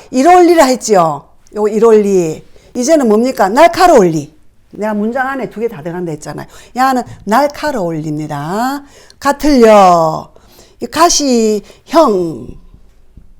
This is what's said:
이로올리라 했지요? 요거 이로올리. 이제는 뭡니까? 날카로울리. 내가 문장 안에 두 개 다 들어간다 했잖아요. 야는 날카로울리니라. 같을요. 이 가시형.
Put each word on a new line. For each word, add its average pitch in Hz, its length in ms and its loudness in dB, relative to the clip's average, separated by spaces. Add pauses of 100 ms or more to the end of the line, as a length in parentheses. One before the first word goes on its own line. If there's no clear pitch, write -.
(120)
이로올리라 330 540 4
했지요? 185 600 0 (300)
요거 208 140 -2
이로올리. 202 760 2 (320)
이제는 254 320 0
뭡니까? 220 420 0
날카로울리. 240 840 2 (380)
내가 214 240 -8
문장 233 320 -4
안에 262 220 -8
두 202 100 -16
개 226 80 -4
다 175 160 -12
들어간다 175 280 -8
했잖아요. 147 360 -12 (280)
야는 254 280 -2 (220)
날카로울리니라. 185 1600 -4 (360)
같을요. 208 1120 2 (480)
이 233 80 -12
가시형. 220 1600 -2 (920)